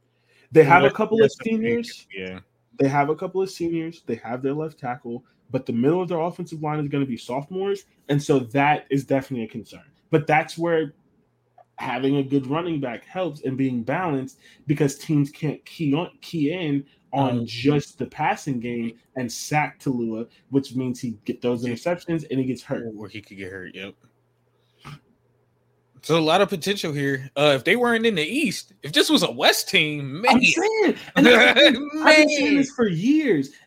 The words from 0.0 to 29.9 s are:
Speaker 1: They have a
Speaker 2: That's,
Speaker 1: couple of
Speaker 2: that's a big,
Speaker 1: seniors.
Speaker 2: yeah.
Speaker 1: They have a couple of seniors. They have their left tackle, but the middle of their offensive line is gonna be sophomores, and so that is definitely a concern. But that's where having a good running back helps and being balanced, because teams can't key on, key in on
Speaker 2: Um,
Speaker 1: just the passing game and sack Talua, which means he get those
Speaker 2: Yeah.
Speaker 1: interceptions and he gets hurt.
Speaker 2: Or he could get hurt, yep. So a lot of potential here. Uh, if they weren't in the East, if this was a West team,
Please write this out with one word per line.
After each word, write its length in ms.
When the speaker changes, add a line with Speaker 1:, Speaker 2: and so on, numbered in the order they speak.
Speaker 1:
They 140
have 180
a 40
Speaker 2:
That's, 100
Speaker 1:
couple 200
of 40
Speaker 2:
that's 180
a 40
big, 100
Speaker 1:
seniors. 600
Speaker 2:
yeah. 260
Speaker 1:
They 120
have 200
a 60
couple 260
of 80
seniors. 560
They 100
have 260
their 120
left 260
tackle, 440
but 140
the 80
middle 280
of 80
their 100
offensive 420
line 180
is 80
gonna 180
be 120
sophomores, 680
and 120
so 180
that 500
is 160
definitely 400
a 40
concern. 340
But 160
that's 300
where 360
having 420
a 60
good 240
running 320
back 260
helps 360
and 160
being 260
balanced, 560
because 300
teams 340
can't 340
key 300
on, 160
key 320
in 320
on 260
Speaker 2:
Um, 60
Speaker 1:
just 520
the 80
passing 540
game 380
and 120
sack 520
Talua, 480
which 260
means 260
he 240
get 160
those 240
Speaker 2:
Yeah. 80
Speaker 1:
interceptions 560
and 100
he 60
gets 160
hurt. 360
Speaker 2:
Or 120
he 120
could 160
get 140
hurt, 240
yep. 200
So 140
a 20
lot 220
of 80
potential 420
here. 440
Uh, 200
if 80
they 120
weren't 320
in 80
the 100
East, 560
if 100
this 160
was 140
a 100
West 380
team, 520